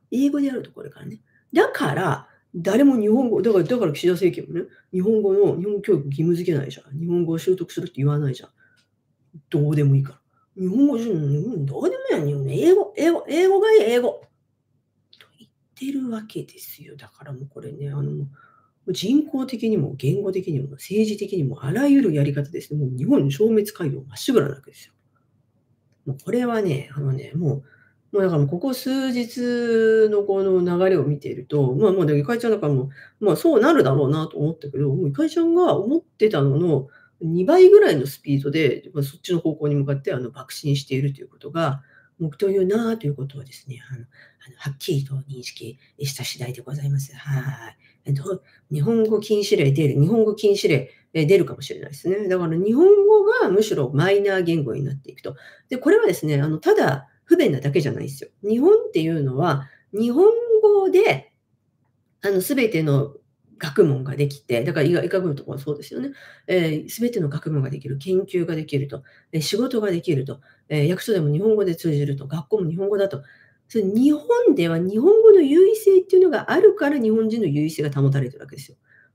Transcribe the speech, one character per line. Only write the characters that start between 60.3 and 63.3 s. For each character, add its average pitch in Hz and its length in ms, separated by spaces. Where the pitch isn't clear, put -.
語 403 280
で、 370 420
あ 196 100
の、 190 100
全 254 300
て 160 120
の 139 340